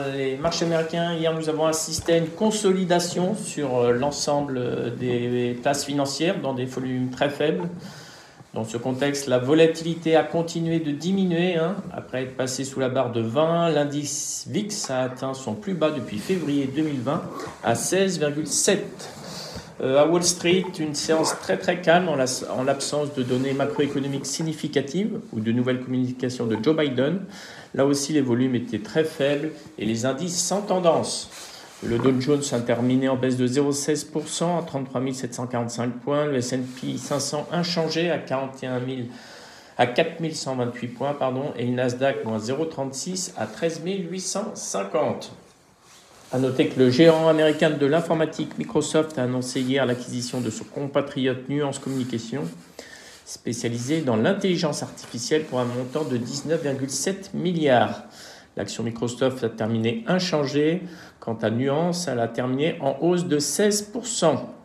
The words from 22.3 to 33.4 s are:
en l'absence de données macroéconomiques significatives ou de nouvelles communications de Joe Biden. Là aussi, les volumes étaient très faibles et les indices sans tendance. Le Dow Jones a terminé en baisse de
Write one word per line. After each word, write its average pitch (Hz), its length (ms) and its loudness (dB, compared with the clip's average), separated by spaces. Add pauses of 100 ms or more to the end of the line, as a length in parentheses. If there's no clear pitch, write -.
en 127 80 0
l'absence 139 500 0
de 131 80 0
données 127 300 0
macroéconomiques 139 760 0
significatives 160 960 -2 (120)
ou 113 80 -4
de 113 120 0
nouvelles 127 280 2
communications 127 680 -2
de 110 160 2
Joe 156 140 4
Biden. 147 440 2 (540)
Là 131 100 4
aussi, 143 280 2
les 147 80 4
volumes 123 340 2
étaient 110 240 -2
très - 240 0
faibles 147 480 0 (300)
et 104 40 -2
les 113 220 0
indices 147 340 -2
sans 190 200 0
tendance. 170 680 2 (560)
Le 117 140 2
Dow 127 220 4
Jones 143 320 2
a 120 80 0
terminé 127 480 2
en 131 80 2
baisse 127 200 2
de 123 120 2